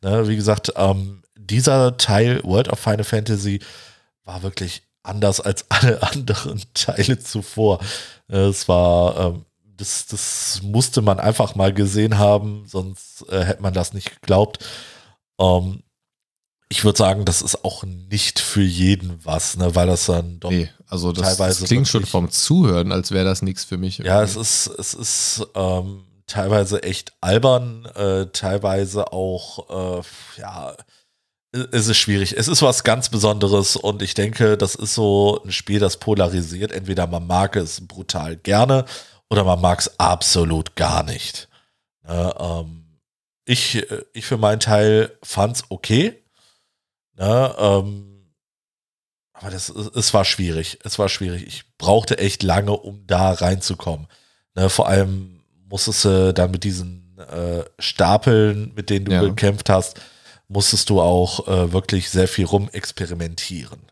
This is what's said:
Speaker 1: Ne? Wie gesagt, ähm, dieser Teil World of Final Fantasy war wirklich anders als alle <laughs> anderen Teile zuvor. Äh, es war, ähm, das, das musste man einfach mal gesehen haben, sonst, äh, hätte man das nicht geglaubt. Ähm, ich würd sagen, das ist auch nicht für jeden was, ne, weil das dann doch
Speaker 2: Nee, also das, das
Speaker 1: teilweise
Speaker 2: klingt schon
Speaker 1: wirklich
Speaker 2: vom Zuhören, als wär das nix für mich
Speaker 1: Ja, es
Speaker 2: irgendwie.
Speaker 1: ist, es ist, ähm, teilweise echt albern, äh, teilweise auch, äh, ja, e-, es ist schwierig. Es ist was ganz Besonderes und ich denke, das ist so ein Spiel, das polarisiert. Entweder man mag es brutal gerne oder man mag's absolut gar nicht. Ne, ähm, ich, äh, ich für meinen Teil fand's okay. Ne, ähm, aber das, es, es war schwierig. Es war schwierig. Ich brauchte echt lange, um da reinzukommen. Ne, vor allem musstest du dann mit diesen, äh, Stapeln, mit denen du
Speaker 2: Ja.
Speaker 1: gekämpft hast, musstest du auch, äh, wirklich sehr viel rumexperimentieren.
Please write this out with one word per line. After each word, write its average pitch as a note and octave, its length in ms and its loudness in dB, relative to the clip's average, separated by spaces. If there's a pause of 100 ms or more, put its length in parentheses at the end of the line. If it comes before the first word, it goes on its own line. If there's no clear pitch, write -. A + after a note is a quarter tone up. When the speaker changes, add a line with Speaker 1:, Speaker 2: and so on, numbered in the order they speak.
Speaker 1:
Ne? G#2+ 260 0
Wie G#2+ 80 0
gesagt, G#2 400 0
ähm, G2 460 0 (140)
dieser B2 600 2
Teil A#2 480 2
World G2 240 2
of - 100 -2
Final G#2 260 -2
Fantasy G#2 560 -2 (640)
war F2+ 180 -14
wirklich F#2 400 -10 (200)
anders G2+ 380 0
als - 300 -4
alle A#2+ 320 4
<laughs> - 100 -2
anderen A#2+ 500 -6 (120)
Teile - 440 0
zuvor. G#2 600 -2 (500)
Äh, G2 60 -2 (120)
es G2 200 -4
war, F2 500 4
ähm, F2 260 -2 (320)
das, - 300 -8
das - 560 -6
musste G#2+ 400 0
man G2+ 180 4
einfach G#2+ 340 0
mal G2 180 2
gesehen G#2 460 2
haben, G#2 480 4
sonst, - 640 -10
äh, F#2 140 0
hätte F#2+ 180 -2
man F#2+ 120 -2
das F2+ 180 -2
nicht - 280 -10
geglaubt. - 440 2 (760)
Ähm, F#2 420 2 (880)
ich - 140 -2
würd G#2 140 4
sagen, G2 260 4
das F#2+ 160 0
ist - 240 -4
auch - 200 -6
nicht F#2+ 560 -4
für - 200 0
jeden F#2 640 2
was, D#2+ 320 -4
ne, F2+ 180 0
weil F2+ 120 6
das F2+ 180 2
dann F2 340 -2
doch F2+ 120 -6
Speaker 2:
Nee, E2+ 180 0 (180)
also F2+ 260 -4
das, G2+ 140 -2
das F#2 120 2
Speaker 1:
teilweise F#2 260 0
Speaker 2:
klingt B2 240 2
schon A2+ 140 0
Speaker 1:
wirklich G2 80 -6
Speaker 2:
vom F2 200 0
Zuhören, F#2+ 640 2
als F#2 180 -4
wär F#2+ 140 0
das F#2+ 160 0
nix F#2 240 -6
für F#2 140 -8
mich F#2 200 -6
Speaker 1:
Ja, G2 240 2
es F#2+ 100 -2
Speaker 2:
irgendwie. G#2+ 100 -6
Speaker 1:
ist, - 240 0 (120)
es - 160 -6
ist, - 600 -4
ähm, F#2+ 480 -2 (260)
teilweise G2+ 560 0
echt - 360 -8
albern, A#2 680 2 (100)
äh, F#2+ 360 0
teilweise G2 800 -2
auch, F#2 840 -8
äh, - 420 -18
ja, D#2 320 -14 (800)
e-, B2+ 200 -6
es A2+ 160 2
ist A2 80 2
schwierig. G2 420 0
Es A2+ 80 0
ist - 160 2
was C3 220 4
ganz B2 240 2
Besonderes G#2 640 2
und G2+ 280 -2
ich F#2+ 120 -6
denke, G#2+ 420 2
das G2 200 -2
ist - 180 -6
so G2+ 500 4
ein F#2+ 60 -12
Spiel, G2+ 300 -2
das G2 160 0
polarisiert. F2+ 760 -2
Entweder F#2 380 -4
man E2+ 180 -6
mag F#2 300 0
es F2+ 300 -6
brutal E2 500 -8
gerne B2 480 2 (440)
oder G#2 140 2
man F2+ 180 2
mag's F2 380 0
absolut E2 800 0
gar D#2+ 260 0
nicht. - 460 -10 (580)
Ne, F2 320 -2
ähm, E2 600 -10 (440)
ich, B2 460 -2
äh, - 220 -10
ich A2 140 -12
für - 120 -4
meinen A2 220 2
Teil G#2+ 600 4
fand's G#2+ 480 -4
okay. C3+ 520 0 (960)
Ne, A#2 420 0
ähm, G2+ 460 2 (1300)
aber F#2+ 180 -12
das, F#2 180 -8
es, G#2 260 -8
es - 200 0
war G2+ 100 6
schwierig. E2 600 -2
Es - 140 -8
war G2+ 100 2
schwierig. F2+ 380 -6
Ich - 180 -16 (140)
brauchte G#2+ 400 2
echt G2 240 -2
lange, G2 300 2
um G2+ 340 -8
da F#2 260 2
reinzukommen. F2+ 760 -4 (480)
Ne, F#2+ 140 2
vor - 200 2
allem F#2+ 520 0 (300)
musstest G2+ 360 0
du F#2+ 260 4
dann F#2 180 2
mit F2+ 140 -4
diesen, F2+ 540 -6
äh, E2+ 440 -6 (160)
Stapeln, G#2+ 960 2
mit G2+ 140 -8
denen G2 160 0
du G2 80 0
Speaker 2:
Ja. F2+ 100 4
Speaker 1:
gekämpft G2+ 460 0
hast, F#2+ 320 2 (480)
musstest G2+ 400 0
du G2 140 4
auch, F2+ 440 2
äh, F2+ 260 2
wirklich F#2 360 -2
sehr F#2 180 2
viel F#2 200 0
rumexperimentieren. F2 1300 -6 (120)